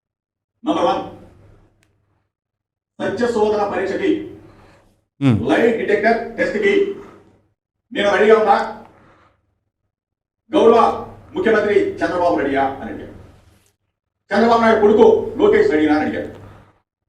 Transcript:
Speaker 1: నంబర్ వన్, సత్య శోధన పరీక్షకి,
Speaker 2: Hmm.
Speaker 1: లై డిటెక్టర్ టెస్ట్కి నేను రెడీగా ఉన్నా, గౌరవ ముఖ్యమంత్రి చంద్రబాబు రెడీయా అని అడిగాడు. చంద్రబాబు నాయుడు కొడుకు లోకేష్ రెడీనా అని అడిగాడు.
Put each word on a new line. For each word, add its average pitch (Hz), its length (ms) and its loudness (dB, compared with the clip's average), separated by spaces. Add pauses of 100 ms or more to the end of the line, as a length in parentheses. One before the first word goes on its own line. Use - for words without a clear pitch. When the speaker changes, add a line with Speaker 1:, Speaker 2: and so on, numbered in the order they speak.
(680)
Speaker 1:
నంబర్ - 160 -2
వన్, - 180 -2 (2000)
సత్య 196 260 -6
శోధన 208 500 -2
పరీక్షకి, - 500 -4 (1000)
Speaker 2:
Hmm. 123 240 0
Speaker 1:
లై 226 280 2
డిటెక్టర్ 208 600 -2
టెస్ట్కి 208 580 -2 (1000)
నేను 202 240 -2
రెడీగా 220 220 4
ఉన్నా, 202 380 0 (1800)
గౌరవ 226 520 4 (280)
ముఖ్యమంత్రి 208 400 0 (160)
చంద్రబాబు 175 480 -2
రెడీయా 135 260 -2
అని - 260 -8
అడిగాడు. - 240 -16 (1160)
చంద్రబాబు 226 320 2
నాయుడు 220 180 2
కొడుకు - 580 4
లోకేష్ 208 320 4
రెడీనా 151 240 2
అని 151 100 -2
అడిగాడు. - 220 -6 (840)